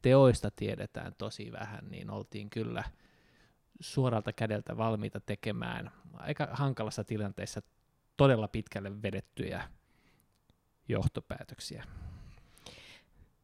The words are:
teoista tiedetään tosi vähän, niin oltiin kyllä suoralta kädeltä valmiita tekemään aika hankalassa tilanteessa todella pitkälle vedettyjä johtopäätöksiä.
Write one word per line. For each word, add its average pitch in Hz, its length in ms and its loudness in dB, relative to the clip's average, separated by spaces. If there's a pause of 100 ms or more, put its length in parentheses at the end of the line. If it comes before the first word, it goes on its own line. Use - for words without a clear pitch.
teoista 127 480 10
tiedetään 104 680 -6
tosi 107 340 -8
vähän, 104 380 -10
niin 98 200 -10
oltiin 104 400 -8
kyllä 113 340 -4 (960)
suoralta 117 520 0
kädeltä 110 440 -2
valmiita 110 440 0
tekemään 110 720 -6 (220)
aika - 400 -4
hankalassa 117 520 -2
tilanteessa 101 580 -4 (540)
todella 123 320 8
pitkälle 101 540 -6
vedettyjä 98 680 -4 (1200)
johtopäätöksiä. - 960 -4 (1600)